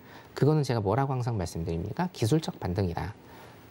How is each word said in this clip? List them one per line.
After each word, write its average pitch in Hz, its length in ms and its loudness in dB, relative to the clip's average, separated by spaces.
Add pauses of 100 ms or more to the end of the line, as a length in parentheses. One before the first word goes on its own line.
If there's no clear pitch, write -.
(340)
그거는 151 300 4
제가 120 160 0
뭐라고 104 320 2
항상 120 260 -2
말씀드립니까? 87 720 -2
기술적 - 480 0
반등이다. 92 540 -2 (560)